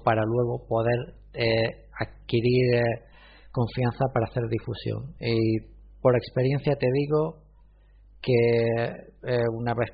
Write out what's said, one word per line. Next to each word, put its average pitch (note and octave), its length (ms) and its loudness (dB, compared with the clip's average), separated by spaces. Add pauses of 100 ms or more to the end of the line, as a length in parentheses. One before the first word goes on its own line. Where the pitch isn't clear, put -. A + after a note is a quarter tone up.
para A2 220 2
luego A#2+ 420 -2
poder, A#2 460 0 (200)
eh, A2+ 460 0 (160)
adquirir, B2 800 2
eh, A#2+ 300 0 (480)
confianza B2 600 -2
para A#2 140 0
hacer A#2+ 240 -4
difusión. A2+ 680 -6
Y A2+ 400 0 (420)
por B2+ 140 4
experiencia C3+ 600 0
te C3 160 0
digo D3+ 520 -2 (760)
que, B2+ 140 0 (1000)
eh, A#2+ 120 0 (100)
una A#2 220 -4
vez A#2+ 180 -2